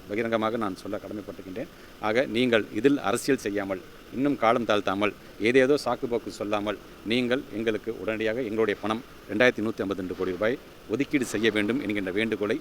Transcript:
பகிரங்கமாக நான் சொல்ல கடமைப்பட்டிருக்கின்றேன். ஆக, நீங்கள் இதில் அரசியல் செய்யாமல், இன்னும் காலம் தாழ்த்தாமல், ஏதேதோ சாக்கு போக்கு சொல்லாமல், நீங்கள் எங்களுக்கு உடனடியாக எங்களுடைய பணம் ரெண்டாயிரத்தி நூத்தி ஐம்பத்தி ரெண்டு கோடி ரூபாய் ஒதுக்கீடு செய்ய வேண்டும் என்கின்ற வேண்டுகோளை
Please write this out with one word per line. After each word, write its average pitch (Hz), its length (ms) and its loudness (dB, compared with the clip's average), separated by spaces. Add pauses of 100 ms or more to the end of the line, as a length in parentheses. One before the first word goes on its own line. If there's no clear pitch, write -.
பகிரங்கமாக 113 480 0
நான் 101 200 -2
சொல்ல 101 280 -8
கடமைப்பட்டிருக்கின்றேன். 98 680 -10 (280)
ஆக, 110 260 2
நீங்கள் 113 380 4 (100)
இதில் 135 240 4
அரசியல் - 480 0
செய்யாமல், 98 340 -2 (340)
இன்னும் 135 240 0
காலம் 113 280 4
தாழ்த்தாமல், 101 460 2 (280)
ஏதேதோ 131 440 6
சாக்கு 120 260 -2
போக்கு 110 200 -2
சொல்லாமல், 104 480 -2 (260)
நீங்கள் 123 380 0 (120)
எங்களுக்கு 113 460 -2
உடனடியாக 110 420 -2
எங்களுடைய 110 400 0
பணம் 110 200 -2 (300)
ரெண்டாயிரத்தி 123 340 2
நூத்தி 113 180 -4
ஐம்பத்தி 98 180 -4
ரெண்டு 90 140 -6
கோடி 92 140 -2
ரூபாய் 107 280 0 (320)
ஒதுக்கீடு 131 340 0
செய்ய 110 260 2
வேண்டும் 107 300 0
என்கின்ற 101 300 -2
வேண்டுகோளை 107 500 0